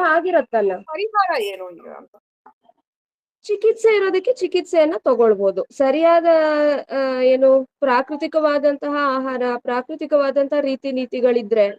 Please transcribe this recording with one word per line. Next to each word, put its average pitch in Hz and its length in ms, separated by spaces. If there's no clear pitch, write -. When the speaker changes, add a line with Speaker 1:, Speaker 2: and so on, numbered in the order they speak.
Speaker 1:
ಆಗಿರತ್ತಲ್ಲ. 311 680
Speaker 2:
ಪರಿಹಾರ 349 680
ಏನು 190 280
ಈಗ 170 180
ಅಂತ? - 360
Speaker 1:
ಚಿಕಿತ್ಸೆ 440 540
ಇರೋದಕ್ಕೆ 381 380
ಚಿಕಿತ್ಸೆಯನ್ನ 339 640
ತಗೊಳ್ಬೋದು. 208 760
ಸರಿಯಾದ, 320 540
ಆ, 262 300
ಏನು 262 440
ಪ್ರಾಕೃತಿಕವಾದಂತಹ 294 1200
ಆಹಾರ, 262 420
ಪ್ರಾಕೃತಿಕವಾದಂತಹ 277 1000
ರೀತಿ 277 320
ನೀತಿಗಳಿದ್ರೆ 240 880